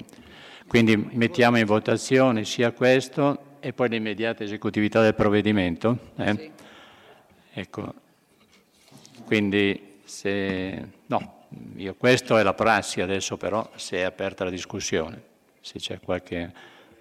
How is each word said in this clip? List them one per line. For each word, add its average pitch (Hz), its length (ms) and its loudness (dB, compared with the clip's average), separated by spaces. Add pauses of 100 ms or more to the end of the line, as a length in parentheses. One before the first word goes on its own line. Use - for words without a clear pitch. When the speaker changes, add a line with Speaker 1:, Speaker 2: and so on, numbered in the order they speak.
(680)
Speaker 1:
Quindi 113 300 6
mettiamo 117 600 2
in 113 80 4
votazione 113 760 2
sia 117 280 -2
questo 131 880 0
e 135 140 -10
poi 123 160 0
l'immediata 110 540 -4
esecutività 104 580 0
del 110 120 6
provvedimento, 104 840 2 (200)
eh? 101 180 0
Speaker 2:
Sì. 156 160 -12 (1000)
Speaker 1:
Ecco. 98 400 -12 (1300)
Quindi 101 800 0
se, 95 840 -6 (180)
no, - 400 -6 (300)
io, 95 200 -10
questo 123 420 2
è 107 60 6
la 98 100 2
prassi 107 480 0
adesso, 95 360 -4
però 95 380 -4
se - 220 -8
è 90 40 0
aperta 95 420 -4
la 92 60 -4
discussione, 90 720 -6 (380)
se - 200 -16
c'è 95 200 -12
qualche, 90 520 -6 (500)